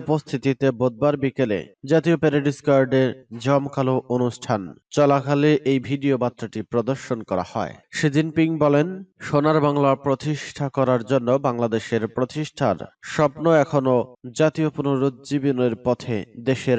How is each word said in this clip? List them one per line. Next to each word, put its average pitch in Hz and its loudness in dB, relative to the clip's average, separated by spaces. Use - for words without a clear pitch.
উপস্থিতিতে 139 -2
বুধবার 127 0
বিকেলে 127 -2
জাতীয় 165 2
প্যারেড 143 0
স্কোয়ারে 131 2
জমকালো 139 0
অনুষ্ঠান 120 -2
চলাকালে 143 4
এই 135 2
ভিডিও 139 0
বার্তাটি 117 -6
প্রদর্শন 120 -4
করা 90 -2
হয়। 104 -6
শি 160 0
জিনপিং 160 0
বলেন, 147 4
সোনার 151 2
বাংলা 143 2
প্রতিষ্ঠা 143 -4
করার 127 2
জন্য 120 0
বাংলাদেশের 117 -2
প্রতিষ্ঠার 127 -2
স্বপ্ন 151 0
এখনো 131 0
জাতীয় 156 0
পুনরুজ্জীবনের 135 -2
পথে 123 -2
দেশের 127 0